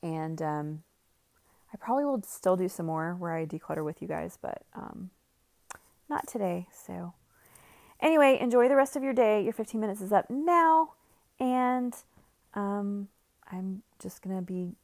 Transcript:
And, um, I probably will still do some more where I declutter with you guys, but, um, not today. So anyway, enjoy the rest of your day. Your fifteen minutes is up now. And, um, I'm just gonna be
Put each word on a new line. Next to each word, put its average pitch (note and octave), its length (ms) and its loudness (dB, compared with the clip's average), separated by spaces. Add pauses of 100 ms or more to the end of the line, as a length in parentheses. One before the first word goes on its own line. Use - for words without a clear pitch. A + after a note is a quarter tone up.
And, D#3+ 400 -6
um, D3+ 400 -4 (880)
I G#3+ 40 -14
probably C4+ 280 -2
will C4+ 220 -2
still - 300 0
do F#3 120 0
some F3 180 -6
more D#3+ 280 -2
where F3 180 -6
I D#3+ 140 -4
declutter D#3 380 -6
with D3+ 180 -8
you D#3+ 60 -10
guys, E3 320 -8
but, - 220 -10 (120)
um, - 360 -14 (960)
not - 180 -6
today. F3+ 460 -4
So F3 420 -12 (840)
anyway, D4 400 6
enjoy B3 280 6
the C#4 80 6
rest C4+ 200 4
of C#4 60 -4
your C4+ 100 -2
day. G#3+ 300 4
Your A3 100 -2
fifteen A3 280 -4
minutes G#3+ 200 -4
is G3 120 -2
up G3+ 160 4
now. D#4+ 680 4 (440)
And, B3+ 560 0 (600)
um, G3+ 540 -4 (420)
I'm F#3+ 320 -8 (160)
just - 220 -14
gonna F#3+ 220 -6
be F3+ 300 -6 (120)